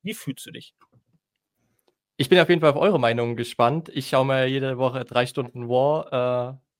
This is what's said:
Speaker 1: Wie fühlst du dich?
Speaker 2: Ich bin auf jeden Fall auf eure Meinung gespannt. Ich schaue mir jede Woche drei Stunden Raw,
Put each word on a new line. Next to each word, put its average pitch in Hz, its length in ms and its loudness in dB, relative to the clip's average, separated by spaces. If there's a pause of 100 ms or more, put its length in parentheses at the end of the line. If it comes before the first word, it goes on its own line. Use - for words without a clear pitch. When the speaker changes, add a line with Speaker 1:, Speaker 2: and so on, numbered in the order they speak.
Speaker 1:
Wie 208 120 -8
fühlst - 320 -12
du - 60 -16
dich? - 220 -18 (1400)
Speaker 2:
Ich 135 140 -2
bin 180 80 6
auf 160 120 6
jeden 175 120 4
Fall 156 80 6
auf 139 60 2
eure 165 240 2
Meinung 117 360 0
gespannt. 120 580 0
Ich 131 140 -6
schaue 131 180 2
mir 131 200 2
jede 131 320 -2
Woche 127 260 -2
drei 123 220 0
Stunden 123 380 -8
Raw, 127 960 -2 (220)